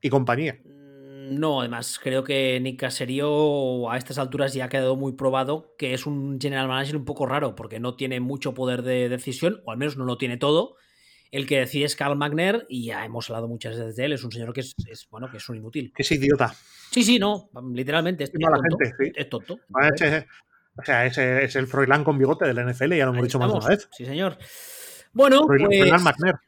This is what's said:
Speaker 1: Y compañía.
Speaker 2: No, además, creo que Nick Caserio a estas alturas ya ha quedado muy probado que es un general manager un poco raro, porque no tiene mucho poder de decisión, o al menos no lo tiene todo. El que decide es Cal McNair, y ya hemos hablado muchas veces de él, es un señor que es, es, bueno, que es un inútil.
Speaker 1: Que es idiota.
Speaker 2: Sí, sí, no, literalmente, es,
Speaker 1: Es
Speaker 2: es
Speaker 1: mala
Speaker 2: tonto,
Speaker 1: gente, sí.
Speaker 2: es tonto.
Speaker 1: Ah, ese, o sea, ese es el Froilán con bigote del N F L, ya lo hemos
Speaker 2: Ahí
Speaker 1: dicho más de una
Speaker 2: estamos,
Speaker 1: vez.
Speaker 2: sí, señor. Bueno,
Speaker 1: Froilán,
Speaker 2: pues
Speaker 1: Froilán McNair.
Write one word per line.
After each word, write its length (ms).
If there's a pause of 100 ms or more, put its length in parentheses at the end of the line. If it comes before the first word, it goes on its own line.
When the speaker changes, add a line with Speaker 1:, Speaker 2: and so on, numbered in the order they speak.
Speaker 1:
Y 80
compañía. 500 (720)
Speaker 2:
No, 300
además, 400
creo 220
que 360
Nick 200
Caserio 1080
a 80
estas 220
alturas 340
ya 120
ha 40
quedado 260
muy 180
probado 640
que 160
es 120
un 340
general 280
manager 300
un 80
poco 200
raro, 300
porque 240
no 160
tiene 240
mucho 340
poder 300
de 260
decisión, 560
o 60
al 60
menos 200
no 80
lo 120
tiene 200
todo. 380 (560)
El 160
que 120
decide 260
es 100
Cal 200
McNair, 540
y 160
ya 180
hemos 260
hablado 180
muchas 300
veces 180
de 100
él, 80
es 100
un 80
señor 220
que 80
es, 120 (140)
es, 220
bueno, 220
que 60
es 120
un 80
inútil. 360
Speaker 1:
Que 100
es 80
idiota. 420 (380)
Speaker 2:
Sí, 120
sí, 160
no, 300 (240)
literalmente, 520
es, 40
Speaker 1:
Es 60
Speaker 2:
es 60
Speaker 1:
mala 160
Speaker 2:
tonto, 200
Speaker 1:
gente, 180 (100)
sí. 100
Speaker 2:
es 140
tonto. 300 (140)
Speaker 1:
Ah, 200
ese, 340 (500)
o 80
sea, 200
ese 380
es 120
el 120
Froilán 360
con 140
bigote 280
del 140
N 120
F 140
L, 100
ya 100
lo 60
hemos 120
Speaker 2:
Ahí 40
Speaker 1:
dicho 120
más 100
de 40
una 80
Speaker 2:
estamos, 180
Speaker 1:
vez. 180
Speaker 2:
sí, 80
señor. 320 (720)
Bueno, 360
Speaker 1:
Froilán, 200
Speaker 2:
pues 120
Speaker 1:
Froilán 240
McNair. 320 (120)